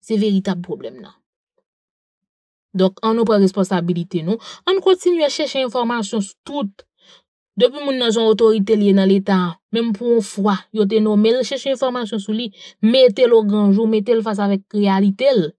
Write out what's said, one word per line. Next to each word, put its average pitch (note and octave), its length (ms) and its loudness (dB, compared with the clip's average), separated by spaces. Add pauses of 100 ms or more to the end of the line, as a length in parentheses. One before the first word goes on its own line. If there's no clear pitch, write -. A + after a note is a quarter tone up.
(100)
Se A3 80 0
veritab G3 480 0
pwoblèm B2+ 320 -12
nan. - 140 -20 (1600)
Donk, F#3+ 220 0 (100)
an A3 80 0
nou A#3 140 0
pran G#3 160 4
responsabilite F3 840 -2
nou. A3+ 160 -4 (240)
An F#4+ 160 0
kontinye F4 480 2
chèche C#4 320 -4
enfòmasyon A#3 640 -4
sou - 160 -20
tout. C#4 400 -8 (800)
Depi B3+ 180 2
moun C#4 220 -4
nan A#3+ 140 0
zon A3+ 120 0
otorite A3 480 2
liye G3+ 220 2
nan F#3+ 100 4
Leta, G3 300 2 (340)
menm A#3 240 -4
pou A#3 220 0
yon G#3 100 -2
fwa, G3+ 300 -2 (180)
yo G#3+ 160 0
te A3 120 0
nonme G#3+ 280 2
l, B3 160 0
chèche C#4 300 -6
enfòmasyon A#3+ 480 -4
sou G#3+ 100 -4
li, A#3 140 -6 (340)
mete B3 460 4
l A#3+ 100 6
o A3 80 2
gran G#3 240 2
jou, A3 200 2
mete A3 260 0
l A3 100 -2
fas G#3 160 -4
avèk G3 320 -2
reyalite G3+ 560 2
l. F3+ 160 2 (120)